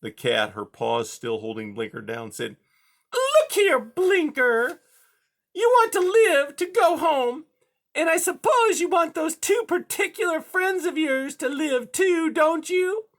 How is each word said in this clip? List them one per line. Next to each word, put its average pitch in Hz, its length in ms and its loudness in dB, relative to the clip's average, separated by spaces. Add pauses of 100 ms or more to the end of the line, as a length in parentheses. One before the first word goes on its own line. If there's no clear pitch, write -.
The 110 100 -10
cat, 110 400 0
her 104 140 -10
paws 117 460 -4
still 113 280 -6
holding 107 360 -10
Blinker 113 260 -10
down, 113 320 -10
said, 120 240 -8 (560)
Look 554 400 2
here, 370 260 2
Blinker. 269 1000 0 (760)
You 440 140 2
want 466 240 4
to 403 80 0
live, 359 560 4
to 349 100 -4
go 359 300 2
home, 277 480 0 (500)
and 320 140 0
I 330 80 2
suppose 427 640 2
you 349 80 -2
want 330 260 0
those 320 220 -4
two 440 320 0
particular 349 720 -2
friends 370 460 -2
of 330 100 -4
yours 277 400 -2
to 277 120 -4
live 269 440 -4
too, 339 380 0
don't 320 400 0
you? 370 340 -2 (140)